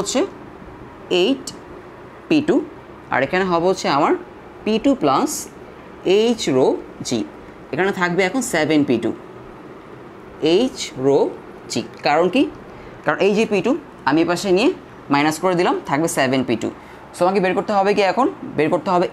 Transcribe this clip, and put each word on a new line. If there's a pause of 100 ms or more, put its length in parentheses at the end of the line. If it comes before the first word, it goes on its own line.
হচ্ছে (1000)
এইট (840)
পি (100)
টু, (580)
আর
এখানে
হবে
হচ্ছে (100)
আমার (520)
পি (100)
two (100)
plus (880)
এইচ (160)
রো (420)
জি, (540)
এখানে
থাকবে
এখন (120)
সেভেন (100)
পি
টু, (1400)
এইচ (280)
রো (540)
জি। (240)
কারণ
কি? (640)
কারণ
এই
যে
পি
টু (380)
আমি
এ
পাশে
নিয়ে (440)
minus
করে
দিলাম, (140)
থাকবে (100)
সেভেন
পি
two। (460)
So
আমাকে
বের
করতে
হবে
কি (100)
এখন? (300)
বের
করতে
হবে